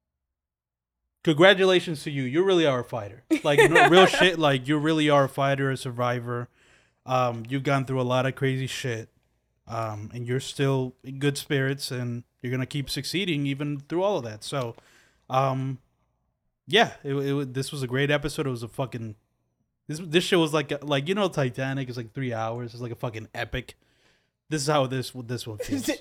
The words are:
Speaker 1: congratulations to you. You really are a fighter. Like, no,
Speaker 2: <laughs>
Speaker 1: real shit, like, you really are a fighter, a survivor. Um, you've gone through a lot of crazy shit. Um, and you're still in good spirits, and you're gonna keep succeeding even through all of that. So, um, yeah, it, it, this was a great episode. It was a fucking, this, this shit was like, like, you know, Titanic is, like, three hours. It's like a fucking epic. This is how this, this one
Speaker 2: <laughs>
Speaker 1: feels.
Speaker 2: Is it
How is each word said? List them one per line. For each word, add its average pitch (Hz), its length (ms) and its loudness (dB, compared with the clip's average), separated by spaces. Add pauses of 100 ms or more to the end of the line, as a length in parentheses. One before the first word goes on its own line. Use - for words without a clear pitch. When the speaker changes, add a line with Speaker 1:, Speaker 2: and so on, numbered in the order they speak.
(1200)
Speaker 1:
congratulations 180 800 6
to 160 60 -6
you. 139 140 -2
You 135 200 0
really 180 220 4
are 127 140 2
a 117 40 -6
fighter. 104 380 -10 (200)
Like, 147 160 4 (120)
no, - 180 8
Speaker 2:
<laughs> - 20 4
Speaker 1:
real 185 160 10
shit, 180 320 4
like, 139 300 2
you 151 100 2
really 151 320 2
are 143 140 6
a 131 40 0
fighter, 139 420 0
a 131 60 -2
survivor. 120 720 -4 (580)
Um, 123 420 -2
you've 135 140 -4
gone 139 220 0
through 131 160 -2
a - 20 0
lot 127 240 0
of 131 80 -2
crazy 131 320 -2
shit. 117 420 -6 (580)
Um, 110 460 -8
and 120 140 -10
you're 123 140 -2
still 135 540 -2 (100)
in 135 140 -12
good 139 200 0
spirits, 139 520 -2
and 123 340 -6 (180)
you're 123 100 -6
gonna 131 140 -2
keep 139 240 -6
succeeding 156 560 -2
even 143 340 -4
through 165 220 -4
all 196 160 0
of 123 60 -6
that. 107 200 -12
So, 123 320 -6 (540)
um, 131 480 0 (880)
yeah, 185 260 2 (100)
it, 139 120 -4
it, 139 400 -2
this 135 180 -4
was 143 100 -8
a 131 40 -2
great 135 240 0
episode. 147 360 -2
It 135 40 -2
was 117 120 -6
a 117 60 -8
fucking, 113 460 -8 (720)
this, 156 140 -8
this 175 220 0
shit 180 140 4
was 160 140 4
like, 147 320 -2
like, 143 240 0
you 190 60 0
know, 202 140 2
Titanic 135 600 -2
is, 117 80 -10
like, 117 160 -10
three 127 220 -4
hours. 113 400 -6
It's 120 80 -12
like 117 100 -8
a 113 40 -8
fucking 110 380 -8
epic. 117 420 -8 (760)
This 151 100 -2
is 135 80 -2
how 147 180 2
this, 127 280 -4
this 120 320 -8
one 110 120 -10
Speaker 2:
<laughs> - 60 -10
Speaker 1:
feels. 262 200 -4
Speaker 2:
Is - 40 -2
it 277 120 -2